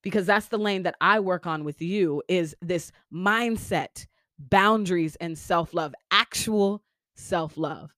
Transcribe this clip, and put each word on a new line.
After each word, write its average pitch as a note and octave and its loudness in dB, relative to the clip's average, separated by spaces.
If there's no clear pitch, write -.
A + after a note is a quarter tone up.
Because G3+ -2
that's G#3 2
the A3+ -4
lane G3+ -2
that E3+ -2
I G3 4
work F#3 -2
on D#3 -4
with D3+ -8
you, E3+ 0
is E3+ 0
this E3+ -4
mindset, G3+ -2
boundaries, F#3+ 2
and E3 -8
self-love, E3 -2
actual G#3 2
self-love. D#3 -6